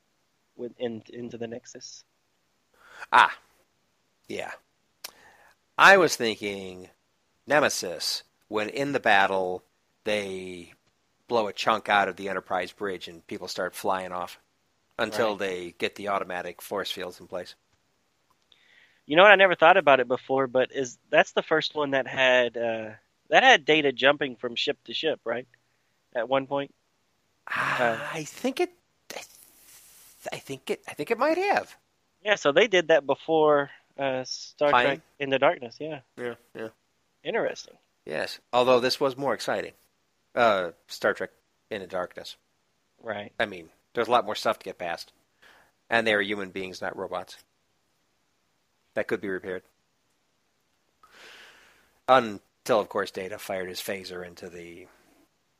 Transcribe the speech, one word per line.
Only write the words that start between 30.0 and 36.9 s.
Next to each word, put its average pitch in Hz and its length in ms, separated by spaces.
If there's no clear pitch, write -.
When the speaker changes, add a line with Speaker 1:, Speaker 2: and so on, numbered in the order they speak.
Speaker 2:
I - 40
think - 320
it, 196 180
I - 60
think - 180
it 220 60
might 311 200
have. - 380
Speaker 1:
Yeah, 208 120
so 147 160
they 190 160
did 180 220
that 147 180
before, 147 640
uh, 131 280
Star - 460
Speaker 2:
Fine. 123 140
Speaker 1:
Trek 139 140
Into 135 200
Darkness, 135 400
yeah. 151 220
Speaker 2:
Yeah, 120 180
yeah. 110 120